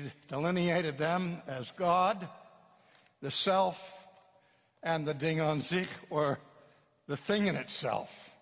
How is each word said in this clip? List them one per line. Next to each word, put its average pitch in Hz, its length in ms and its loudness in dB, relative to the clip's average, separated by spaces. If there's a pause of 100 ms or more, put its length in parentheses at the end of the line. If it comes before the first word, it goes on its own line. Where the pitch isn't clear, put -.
(300)
delineated 170 680 2
them 170 500 0
as 131 240 -8
God, 185 560 2 (960)
the 139 100 -6
self, - 760 0 (760)
and 160 240 0
the 151 80 0
Ding 160 280 0
an 151 200 2
sich, 185 260 0 (220)
or 151 300 2 (680)
the 143 100 -4
thing 202 300 2
in 180 80 2
itself. 110 560 -4 (300)